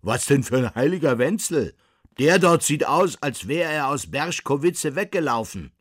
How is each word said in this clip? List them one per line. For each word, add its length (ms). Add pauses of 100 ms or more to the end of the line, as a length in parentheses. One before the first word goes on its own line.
Was 240
denn 180
für 140
ein 180
heiliger 420
Wenzel? 580 (440)
Der 200
dort 240
sieht 220
aus, 360
als 260
wär 220
er 180
aus 220
Berschkowitze 880
weggelaufen. 840